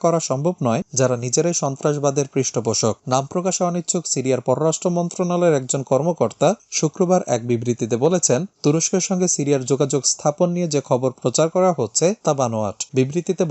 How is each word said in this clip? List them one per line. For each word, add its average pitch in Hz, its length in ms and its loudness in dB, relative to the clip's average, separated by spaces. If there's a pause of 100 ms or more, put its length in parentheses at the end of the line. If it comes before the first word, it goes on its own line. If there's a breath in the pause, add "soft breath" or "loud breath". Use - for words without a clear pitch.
করা 165 140 2 (100)
সম্ভব 147 260 -2 (120)
নয়, 117 160 0 (160)
যারা 127 260 2
নিজেরাই 160 380 0
সন্ত্রাসবাদের 143 720 0
পৃষ্ঠপোষক। 113 600 0 (180)
নাম 135 200 2
প্রকাশে 185 360 -2
অনিচ্ছুক 175 340 -4 (100)
সিরিয়ার 127 360 -2
পররাষ্ট্র 151 480 0
মন্ত্রণালয়ের 175 640 0
একজন 131 300 -4
কর্মকর্তা 143 580 2 (300)
শুক্রবার 180 420 2 (140)
এক 117 60 2 (100)
বিবৃতিতে 117 540 0
বলেছেন, 165 360 2 (240)
তুরস্কের 165 440 0
সঙ্গে 185 260 0
সিরিয়ার 139 360 0
যোগাযোগ 139 320 0 (100)
স্থাপন 165 420 0
নিয়ে 175 200 -2
যে 139 140 2
খবর 131 220 0 (100)
প্রচার 151 340 2
করা 185 240 4
হচ্ছে 131 280 0 (180)
তা 160 160 2
বানোয়াট। 110 380 -2 (180)
বিবৃতিতে 165 540 0